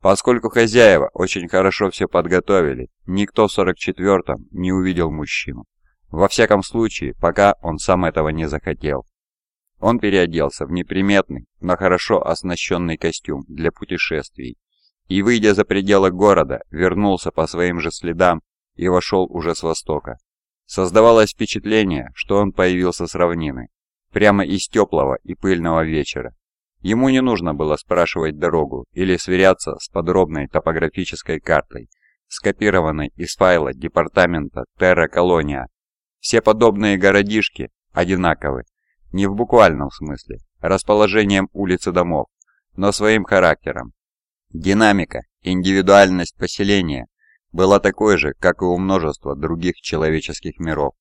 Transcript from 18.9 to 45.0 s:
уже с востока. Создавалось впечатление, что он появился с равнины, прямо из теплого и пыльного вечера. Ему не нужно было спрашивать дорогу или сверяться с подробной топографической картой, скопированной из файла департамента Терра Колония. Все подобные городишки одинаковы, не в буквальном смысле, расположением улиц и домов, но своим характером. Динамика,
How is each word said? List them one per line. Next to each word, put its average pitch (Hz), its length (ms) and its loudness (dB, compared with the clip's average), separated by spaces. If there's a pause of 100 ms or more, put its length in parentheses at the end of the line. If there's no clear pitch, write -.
уже 82 260 -4
с - 80 -12
востока. 76 540 -6 (500)
Создавалось 107 640 4
впечатление, 101 840 -2
что - 240 -4
он 101 160 0
появился 90 540 0
с - 80 -12
равнины, 80 540 -4 (420)
прямо 101 340 2
из 90 220 -4
теплого 76 560 0
и 85 100 -12
пыльного 82 500 -2
вечера. 71 520 -6 (460)
Ему 117 280 0
не 131 120 2
нужно 87 340 -2
было 76 200 -2
спрашивать 82 640 -2
дорогу 73 560 -2
или 92 240 0
сверяться 92 640 0
с - 100 -18
подробной 82 580 -2
топографической 82 920 -4
картой, - 500 -4 (380)
скопированной 85 880 -2
из - 200 -12
файла 85 380 2
департамента 80 920 -2 (120)
Терра 85 300 2
Колония. 78 600 -2 (520)
Все - 220 0
подобные 107 560 2
городишки 101 720 0 (240)
одинаковы, 85 720 -2 (480)
не 98 160 -2
в 98 80 -4
буквальном 95 560 4
смысле, 69 480 -14 (200)
расположением 98 960 2
улиц 92 340 -2
и 92 40 -4
домов, 87 360 -2 (480)
но 98 160 -2
своим 107 320 0
характером. 78 720 0 (580)
Динамика, 98 720 0 (200)